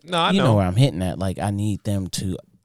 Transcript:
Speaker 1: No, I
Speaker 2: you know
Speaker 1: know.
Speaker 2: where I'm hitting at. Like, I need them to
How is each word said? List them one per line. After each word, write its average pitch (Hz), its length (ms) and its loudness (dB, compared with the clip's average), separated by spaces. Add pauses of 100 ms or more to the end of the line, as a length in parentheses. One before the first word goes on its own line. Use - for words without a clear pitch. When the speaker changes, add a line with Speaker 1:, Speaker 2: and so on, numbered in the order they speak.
Speaker 1:
No, 175 160 -4
I 175 120 2
Speaker 2:
you 190 80 4
know - 60 4
Speaker 1:
know. 110 100 6
Speaker 2:
where 98 120 4
I'm 90 80 -2
hitting 117 260 2
at. 90 180 -2
Like, 92 200 -4
I 95 120 -2
need 101 320 -2
them 98 260 -2
to 92 280 -6 (260)